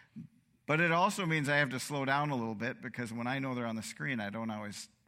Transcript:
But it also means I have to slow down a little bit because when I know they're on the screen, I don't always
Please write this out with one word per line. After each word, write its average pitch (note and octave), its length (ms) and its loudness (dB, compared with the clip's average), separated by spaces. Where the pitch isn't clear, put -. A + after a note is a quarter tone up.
But D3+ 160 4
it E3+ 100 4
also F#3+ 340 4
means D#3 220 2
I C#3+ 100 4
have C#3+ 120 4
to B2+ 100 -2
slow C#3+ 240 -2
down C#3+ 280 2
a C#3 40 0
little A2+ 200 -2
bit A#2 260 -4
because A#2+ 320 -6
when A#2 120 -4
I C3+ 140 -2
know C3+ 160 -2
they're A#2+ 100 -2
on A2+ 120 -4
the A2 40 -6
screen, C#3 380 -6
I G2+ 100 -2
don't A2+ 220 -4
always G#2 380 -8